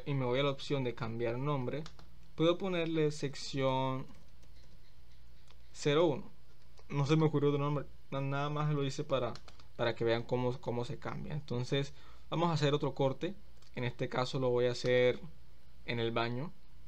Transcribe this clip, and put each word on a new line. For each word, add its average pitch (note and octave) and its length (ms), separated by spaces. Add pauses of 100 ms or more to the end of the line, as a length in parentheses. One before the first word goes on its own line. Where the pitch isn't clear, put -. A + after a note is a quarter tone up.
y D3 80
me C3 120
voy B2 140
a C#3+ 40
la C#3+ 80
opción C3+ 320
de A#2+ 120
cambiar A#2 420
nombre, C#3 460 (520)
puedo E3+ 220
ponerle E3 540
sección C3+ 960 (1700)
cero D3+ 340
uno. C3 260 (580)
No C#3+ 160
se D#3 100
me D#3+ 100
ocurrió D3 240
otro C#3+ 140
nombre, D3 220 (240)
na-, C3+ 120
nada C#3 280
más D3+ 240
lo C#3+ 100
hice C#3 200
para, B2 300 (420)
para A#2+ 200
que - 80
vean A#2 200
cómo, B2 360
cómo A#2+ 260
se B2 120
cambia. A2+ 360
Entonces C#3 600 (360)
vamos E3 200
a E3 40
hacer C#3+ 200
otro C#3+ 220
corte. C#3 400 (400)
En B2 80
este A#2+ 260
caso B2+ 300
lo B2+ 100
voy B2 160
a B2 60
hacer B2 480 (680)
en A#2+ 140
el A2+ 120
baño. A#2+ 420 (340)